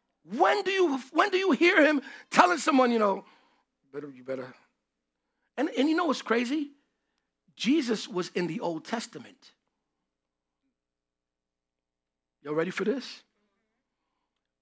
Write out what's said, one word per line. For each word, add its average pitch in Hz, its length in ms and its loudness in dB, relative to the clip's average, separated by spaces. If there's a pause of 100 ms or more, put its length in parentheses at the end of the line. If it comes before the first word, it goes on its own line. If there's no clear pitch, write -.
(260)
When 381 380 2
do 370 80 -4
you, 349 260 2 (140)
when 359 180 2
do 370 80 0
you 381 140 0
hear 339 320 4
him 294 180 4 (280)
telling - 280 4
someone, 254 340 4
you 233 80 2
know, 196 260 -2 (680)
"Better, 143 180 -14
you 127 140 -20
better"? 131 300 -10 (1040)
And, 285 120 -2
and 285 200 0
you 311 60 2
know 359 100 0
what's 285 160 -2
crazy? 247 500 -2 (840)
Jesus 247 520 0
was 180 220 -6
in 180 180 -2
the 165 120 -6
Old 165 260 -6
Testament. - 680 -10 (3000)
Y'all 147 120 -6
ready 165 180 0
for 190 140 -4
this? 247 380 -4 (1400)